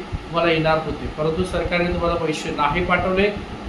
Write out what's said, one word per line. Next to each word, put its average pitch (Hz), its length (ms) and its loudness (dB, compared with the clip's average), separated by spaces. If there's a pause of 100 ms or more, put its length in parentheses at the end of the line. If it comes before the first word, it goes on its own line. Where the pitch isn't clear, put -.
(120)
तुम्हाला 170 380 0
येणार 160 340 4
होते, 135 220 -4
परंतु 160 380 0
सरकारने 175 440 0
तुम्हाला 170 260 0
पैसे 160 360 -2
नाही 147 340 0
पाठवले. 185 840 0